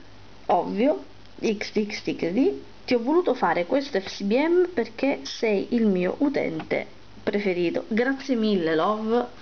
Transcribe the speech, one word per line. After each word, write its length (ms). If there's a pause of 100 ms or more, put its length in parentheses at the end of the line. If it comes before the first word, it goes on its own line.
(460)
Ovvio, 580 (400)
X 280
X 320
X 260
D, 240 (320)
"Ti 80
ho 80
voluto 320
fare 320
questo 340
F 60
C 180
B 100
M 380
perché 520
sei 480
il 160
mio 320
utente 640 (380)
preferito." 640
Grazie 480
mille, 400
Love, 500 (160)